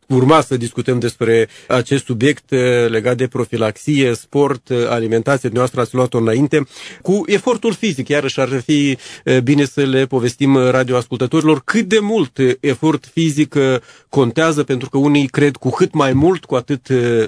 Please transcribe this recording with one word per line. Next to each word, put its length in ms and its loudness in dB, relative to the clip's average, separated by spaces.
Urma 320 4
să 160 -2
discutăm 420 -4
despre 500 0
acest 380 0
subiect, 480 -2
eh, 360 2
legat 280 -2
de 100 -2
profilaxie, 880 -2
sport, 560 -2
eh, 60 -2
alimentație. 600 0
Dumneavoastră 320 -2
ați 140 -4
luat-o 240 0
înainte. 480 0
Cu 240 0
efortul 460 0
fizic, 360 -4
iarăși 320 -2
ar 200 -2
fi, 380 0
eh, 160 2
bine 240 2
să 200 -2
le 220 0
povestim, 500 0
eh, 140 4
radioascultătorilor 920 0
cât 200 0
de 140 0
mult, 400 -2
eh, 220 2
efort 460 -2
fizic, 480 -2
eh, 260 0
contează, 560 0
pentru 240 -4
că 100 -2
unii 280 2
cred 300 0
cu 140 -4
cât 220 0
mai 200 0
mult, 320 2
cu 100 -6
atât, 340 -4
eh, 400 0